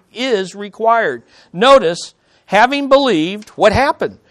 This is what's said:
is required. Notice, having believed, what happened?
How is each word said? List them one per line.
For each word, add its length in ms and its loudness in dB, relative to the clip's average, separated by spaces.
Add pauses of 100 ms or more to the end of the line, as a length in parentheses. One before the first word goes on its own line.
(140)
is 400 -4
required. 680 -4 (280)
Notice, 640 2 (320)
having 440 0
believed, 600 0
what 220 0
happened? 460 -2 (120)